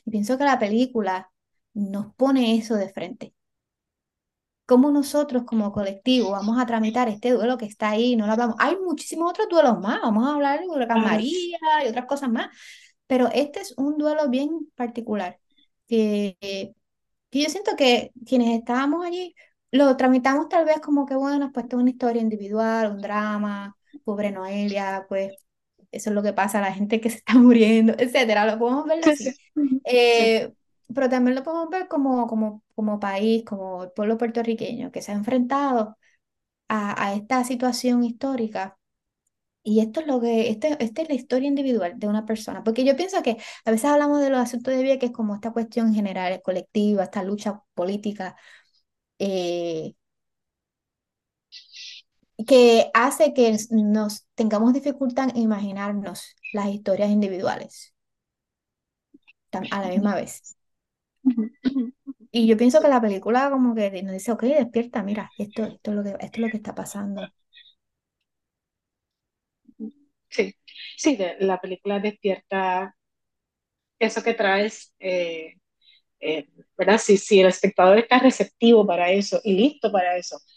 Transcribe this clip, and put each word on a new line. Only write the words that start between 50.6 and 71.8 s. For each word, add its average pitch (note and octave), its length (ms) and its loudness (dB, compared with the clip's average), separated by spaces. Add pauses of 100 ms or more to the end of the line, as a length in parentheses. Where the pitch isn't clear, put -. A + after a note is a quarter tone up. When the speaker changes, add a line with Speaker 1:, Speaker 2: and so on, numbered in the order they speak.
Speaker 1:
que A#3+ 480 8
hace C#4 400 4
que A3+ 220 4 (140)
nos G#3+ 640 0
tengamos A3 380 2
dificultad C4+ 580 -2
en A#3+ 80 -4
imaginarnos G3+ 960 -4 (180)
las G#3 160 -4
historias G3+ 420 -2
individuales - 840 -4 (1600)
tam-, F#3+ 200 -8
a G3+ 120 -6
la F#3 60 -6
misma G3 280 0
vez. - 400 -10 (680)
Speaker 2:
Ujú, A#3 180 2 (220)
ujú, C4 180 -2 (240)
ujú. C4+ 240 -18
Speaker 1:
Y A#3 160 2
yo A3 100 6
pienso B3 240 6
que D4+ 80 4
la B3+ 140 4
película A3 480 0
como B3 240 2
que G3 280 -4
nos F#3+ 120 -8
dice, F#3+ 180 -6
"Ok, A3 120 -4
despierta, A#3+ 580 0
mira, G3+ 360 -6
esto, G#3 260 -6
esto - 260 -10
es G#3 80 -4
lo G3+ 60 -4
que, G3+ 80 -8
esto G3 140 -12 (100)
es - 20 -14
lo A3+ 120 -2
que A3 80 -8
está G#3+ 160 -12
pasando". G3 580 -10 (3000)
Speaker 2:
Sí, G3 240 -4 (420)
sí, C#4+ 200 0
de-, F#3 240 -6
la F#3+ 200 0
película G3 400 -6